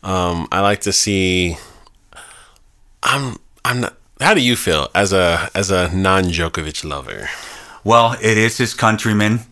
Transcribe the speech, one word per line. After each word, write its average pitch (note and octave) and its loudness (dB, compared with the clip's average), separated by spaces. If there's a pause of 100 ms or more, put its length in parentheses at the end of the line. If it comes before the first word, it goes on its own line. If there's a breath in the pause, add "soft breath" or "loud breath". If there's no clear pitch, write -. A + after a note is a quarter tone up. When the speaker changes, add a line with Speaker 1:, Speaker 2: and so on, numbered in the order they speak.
Speaker 1:
Um, F2+ -2
I F#2+ 0
like G2+ 2
to G2 -2
see. F2+ 0 (1500 loud breath)
I'm, C3+ -2 (260)
I'm B2 -2
not. - -6 (240)
How E3+ 2
do E3+ 4
you B2 2
feel D2+ 0
as G2 2
a, F2 2
as F#2+ -2
a F2+ 0
non-Djokovic F2 0
lover? B1 -10 (540 loud breath)
Speaker 2:
Well, A#2 4
it A2 2
is A2+ 2
his A#2+ -2
countryman G#2+ 2 (100)